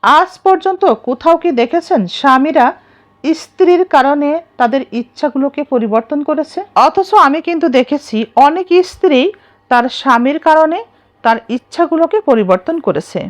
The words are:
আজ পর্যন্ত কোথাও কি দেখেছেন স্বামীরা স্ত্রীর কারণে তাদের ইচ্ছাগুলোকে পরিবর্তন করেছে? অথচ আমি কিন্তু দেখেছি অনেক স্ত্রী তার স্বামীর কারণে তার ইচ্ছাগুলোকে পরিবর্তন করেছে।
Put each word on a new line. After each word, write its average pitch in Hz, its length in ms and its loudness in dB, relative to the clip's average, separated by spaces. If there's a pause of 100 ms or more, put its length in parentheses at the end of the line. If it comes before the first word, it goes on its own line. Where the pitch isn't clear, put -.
আজ 302 280 2 (140)
পর্যন্ত 381 380 0 (240)
কোথাও 320 360 0
কি 349 100 -2
দেখেছেন 269 480 -2 (180)
স্বামীরা 269 480 2 (580)
স্ত্রীর 349 580 0 (120)
কারণে 285 360 0 (260)
তাদের 247 260 -2 (100)
ইচ্ছাগুলোকে 269 720 -6
পরিবর্তন 226 580 -2
করেছে? 302 360 -6 (280)
অথচ 370 240 -2 (160)
আমি 285 140 -2
কিন্তু 330 280 -4
দেখেছি 254 480 -2 (200)
অনেক 311 320 2 (160)
স্ত্রী 302 360 0 (500)
তার 247 140 2 (140)
স্বামীর 262 400 0
কারণে 320 400 2 (460)
তার 226 140 0 (100)
ইচ্ছাগুলোকে 330 720 -2
পরিবর্তন 220 600 0
করেছে। - 500 -6